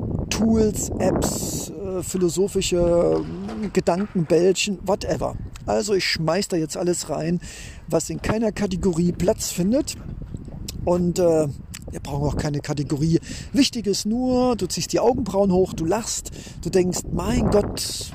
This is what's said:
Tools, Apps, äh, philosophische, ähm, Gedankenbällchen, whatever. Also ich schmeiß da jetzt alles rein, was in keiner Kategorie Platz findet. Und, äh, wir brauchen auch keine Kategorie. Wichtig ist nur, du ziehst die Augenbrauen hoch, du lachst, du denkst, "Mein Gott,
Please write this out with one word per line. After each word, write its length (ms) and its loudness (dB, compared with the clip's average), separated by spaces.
Tools, 680 2
Apps, 720 0
äh, 320 -4
philosophische, 760 0
ähm, 960 2
Gedankenbällchen, 1120 2
whatever. 500 -2
Also 280 0
ich 100 2
schmeiß 420 0
da 100 -2
jetzt 200 -2
alles 340 -2
rein, 300 -2
was 200 0
in 140 -8
keiner 300 2
Kategorie 580 2
Platz 400 0
findet. 460 0
Und, 340 2
äh, 300 4
wir 100 -10
brauchen 280 -2
auch 80 0
keine 240 -2
Kategorie. 580 0
Wichtig 320 2
ist 180 0
nur, 520 2
du 100 -2
ziehst 260 -4
die 80 2
Augenbrauen 520 2
hoch, 200 4
du 140 -4
lachst, 460 -2
du 80 -6
denkst, 420 2
"Mein 400 2
Gott, 640 0